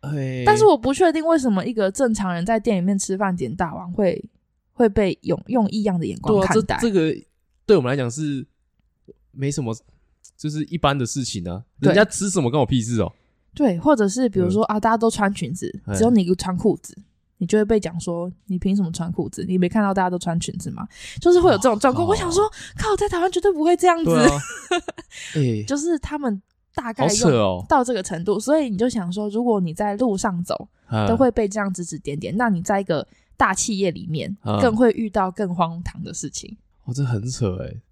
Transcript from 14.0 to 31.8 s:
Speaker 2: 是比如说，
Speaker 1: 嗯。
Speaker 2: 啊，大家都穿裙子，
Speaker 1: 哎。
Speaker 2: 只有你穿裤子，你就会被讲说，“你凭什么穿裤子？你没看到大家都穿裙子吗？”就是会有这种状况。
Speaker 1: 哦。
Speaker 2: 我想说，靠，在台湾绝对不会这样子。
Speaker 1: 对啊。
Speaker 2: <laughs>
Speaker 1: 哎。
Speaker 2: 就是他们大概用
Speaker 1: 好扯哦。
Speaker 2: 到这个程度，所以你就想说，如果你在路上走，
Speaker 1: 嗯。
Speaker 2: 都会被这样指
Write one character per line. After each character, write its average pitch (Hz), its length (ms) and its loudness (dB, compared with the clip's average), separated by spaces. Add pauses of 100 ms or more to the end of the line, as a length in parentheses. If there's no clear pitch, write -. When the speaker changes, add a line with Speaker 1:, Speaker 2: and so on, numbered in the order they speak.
Speaker 2:
是 240 200 0
比 196 100 -2
如 180 120 2
说， 208 140 2
Speaker 1:
嗯。 214 120 -2
Speaker 2:
啊， 214 40 0
大 226 100 2
家 226 60 2
都 226 120 2
穿 208 240 0
裙 170 220 -6
子， - 320 -10
Speaker 1:
哎。 104 80 -4
Speaker 2:
只 98 80 4
有 226 80 6
你 190 240 4
穿 185 200 -4
裤 180 280 2
子， - 120 -20 (440)
你 175 80 -4
就 208 100 0
会 214 80 4
被 214 160 2
讲 170 180 -8
说 170 320 -6 (160)
，“你 185 120 -4
凭 190 180 0
什 202 60 2
么 170 100 -2
穿 170 180 -6
裤 - 180 -4
子？ - 200 -10
你 185 80 0
没 180 120 2
看 214 140 0
到 196 120 0
大 196 80 0
家 180 80 0
都 180 80 -4
穿 170 200 -4
裙 - 200 -8
子 - 120 -10
吗？” - 160 -10 (360)
就 349 100 6
是 359 80 8
会 349 100 6
有 220 60 6
这 196 60 -2
种 233 160 4
状 254 160 2
况。 339 120 0
Speaker 1:
哦。 349 40 0
Speaker 2:
我 415 60 4
想 359 140 -4
说， 403 200 2 (260)
靠， 427 200 0
在 403 120 0
台 359 120 -2
湾 359 120 0
绝 359 80 0
对 403 120 4
不 311 120 0
会 349 100 6
这 349 120 2
样 339 120 6
子。 330 80 -2
Speaker 1:
对 - 200 4
啊。 - 120 4 (440)
Speaker 2:
<laughs> - 540 -16
Speaker 1:
哎。 117 300 0
Speaker 2:
就 285 120 -2
是 320 200 -2
他 294 200 -8
们 226 240 -4 (320)
大 240 180 -6
概 - 140 -2
用 202 100 2
Speaker 1:
好 214 140 4
扯 131 60 4
哦。 95 320 0
Speaker 2:
到 269 160 4
这 240 100 -4
个 190 80 -4
程 170 220 -8
度， 202 160 0
所 294 180 2
以 277 100 0
你 202 80 -4
就 226 120 0
想 202 240 -4
说， 208 160 -4
如 220 160 -2
果 220 160 2
你 170 120 -4
在 202 240 -2
路 214 220 0
上 180 240 -4
走， - 260 -8 (200)
Speaker 1:
嗯。 110 180 0
Speaker 2:
都 226 100 2
会 - 140 4
被 220 160 0
这 208 140 -4
样 196 120 -2
指 175 120 -8